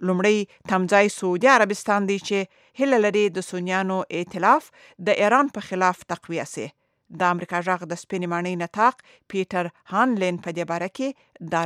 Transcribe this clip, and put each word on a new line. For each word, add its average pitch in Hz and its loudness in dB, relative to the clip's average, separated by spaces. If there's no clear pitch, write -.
لومړی 202 0
تمځای 202 4
سعودي 185 2
عربستان 202 0
دی 196 -2
چې 202 -2
هیله 262 4
لري 208 2
د 185 -6
سنیانو 185 -2
ائتلاف 185 2
د 202 2
ایران 262 2
په - -14
خلاف 185 0
تقویه 160 -8
سي. - -8
د - -2
امریکا 175 -4
غږ 180 -2
د 170 -8
سپینې 180 -6
ماڼۍ 180 -4
نطاق 226 0
پیټر 180 -4
هانلین 190 0
په 175 -8
دې 170 -4
باره 175 -4
کې 262 -4
دا 165 2